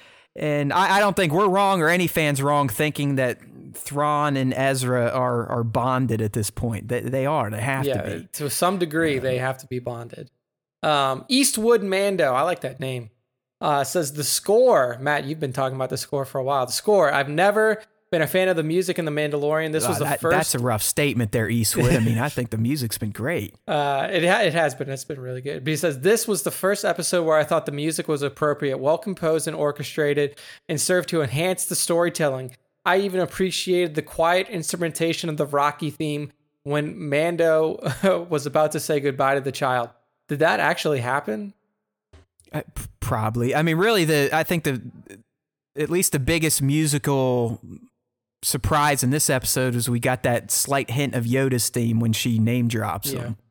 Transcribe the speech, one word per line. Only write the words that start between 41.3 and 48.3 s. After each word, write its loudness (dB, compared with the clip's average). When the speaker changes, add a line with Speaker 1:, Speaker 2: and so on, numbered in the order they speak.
Speaker 1:
Uh, -6
p-, -12
probably. -2
I 2
mean, 2
really, 4
the, 2
I 2
think -2
the, -2
at -2
least 0
the 0
biggest 2
musical 2